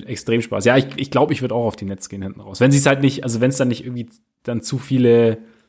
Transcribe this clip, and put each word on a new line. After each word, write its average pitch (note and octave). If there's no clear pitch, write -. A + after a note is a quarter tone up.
extrem A#2
Spaß. G#2
Ja, A#2+
ich, C3+
ich C#3
glaub, D3+
ich B2
würd B2+
auch A#2
auf G#2
die -
Nets G2
gehen G2
hinten F#2+
raus. G#2
Wenn C3
sie's C#3
halt C#3
nicht, C#3
also A#2
wenn's C3
dann C3
nicht A#2
irgendwie A#2+
dann A#2
zu -
viele A#2